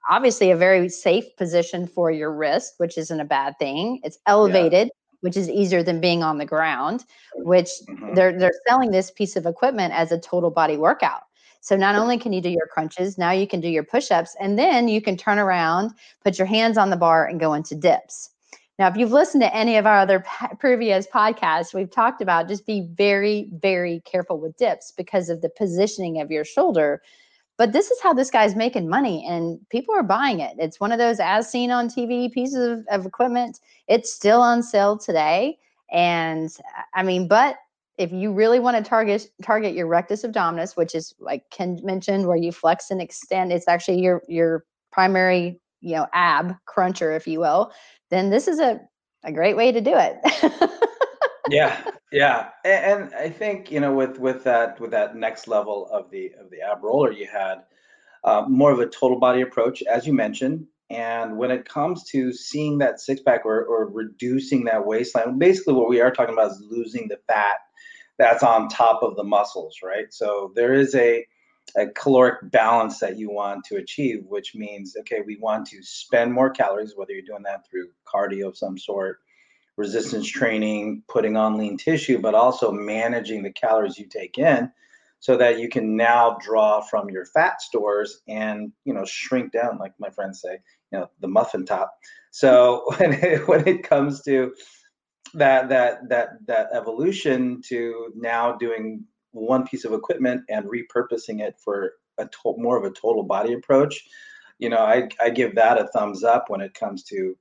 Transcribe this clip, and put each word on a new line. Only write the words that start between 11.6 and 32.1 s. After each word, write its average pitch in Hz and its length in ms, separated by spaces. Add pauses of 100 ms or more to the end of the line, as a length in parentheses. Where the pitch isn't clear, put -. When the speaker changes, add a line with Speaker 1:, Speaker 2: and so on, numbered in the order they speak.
Speaker 1:
not 196 200
only 233 220
can 233 140
you 185 80
do 175 100
your 165 180
crunches, 180 500
now 175 140
you 190 140
can 190 140
do 165 80
your 156 160
push-ups, 180 560
and 196 180
then 254 300
you 214 140
can 190 160
turn 208 200
around, 185 540 (320)
put 190 160
your 185 80
hands 220 300
on 196 140
the 180 40
bar, 165 320
and 165 140
go 156 120
into 151 220
dips. - 540 (500)
Now, 190 80
if 185 100
you've 226 140
listened 277 320
to - 120
any 220 220
of 208 80
our 214 140
other 190 220
pa-, - 360
previous 220 480
podcasts, 202 680
we've 190 200
talked 247 280
about 170 280
just 202 180
be 196 300
very, 202 560 (100)
very 175 440
careful 175 340
with 160 180
dips 208 340
because 180 380
of 165 120
the 165 80
positioning 185 680
of 151 120
your 151 120
shoulder. 170 600 (560)
But 226 140
this 403 180
is 494 100
how 349 120
this 262 180
guy's 214 240
making 226 340
money, 214 400
and 170 300 (100)
people 269 240
are 392 80
buying 214 380
it. 139 180
It's 160 220
one 202 120
of 233 60
those 233 220
as 202 280
seen 247 220
on 240 200
T 240 180
V 247 220